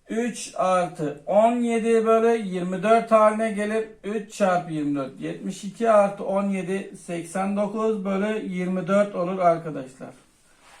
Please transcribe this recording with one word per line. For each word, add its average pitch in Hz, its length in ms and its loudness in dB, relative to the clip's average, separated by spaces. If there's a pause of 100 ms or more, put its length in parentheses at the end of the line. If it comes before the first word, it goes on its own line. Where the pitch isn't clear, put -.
Üç 226 480 -6
artı 175 680 -2
on 226 300 4
yedi 226 500 2
bölü 226 360 4
yirmi 180 400 -4
dört 226 280 2
haline 214 420 4
gelir. 214 360 -2 (160)
Üç 202 280 -6
çarpı 175 400 0
yirmi 147 220 -2
dört, 135 260 -6
yetmiş 170 440 -8
iki 226 260 0
artı 202 340 4
on 196 240 0
yedi, 190 480 -4 (100)
seksen 185 500 -4
dokuz 208 480 0
bölü 196 440 -2
yirmi 180 380 -2
dört 202 280 2
olur 185 240 -2
arkadaşlar. 156 720 0 (720)